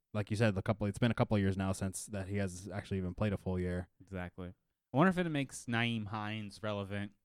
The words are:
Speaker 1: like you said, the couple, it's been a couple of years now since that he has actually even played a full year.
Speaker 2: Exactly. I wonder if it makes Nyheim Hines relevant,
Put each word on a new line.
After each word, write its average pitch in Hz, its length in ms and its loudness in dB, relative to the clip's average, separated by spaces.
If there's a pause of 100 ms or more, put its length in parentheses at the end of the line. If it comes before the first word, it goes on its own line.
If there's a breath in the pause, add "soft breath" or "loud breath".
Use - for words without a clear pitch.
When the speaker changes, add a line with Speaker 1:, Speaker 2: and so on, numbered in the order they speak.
(140)
Speaker 1:
like 104 160 -2
you 107 60 0
said, 107 180 6
the 95 80 0
couple, 107 240 0
it's 101 120 -2
been 120 120 4
a 107 40 0
couple 110 220 2
of 104 60 4
years 95 140 4
now 95 160 2
since 95 340 -4
that 95 220 -6
he 101 80 -4
has 95 380 -4
actually 98 240 -2
even 90 160 -2
played 107 180 2
a 92 40 2
full 92 220 -2
year. 90 300 -2 (120)
Speaker 2:
Exactly. 90 480 -8 (440)
I 127 40 -4
wonder 170 140 8
if 175 80 0
it 180 120 2
makes 139 380 -4
Nyheim 117 400 2
Hines 107 540 -6
relevant, 101 500 -2 (120)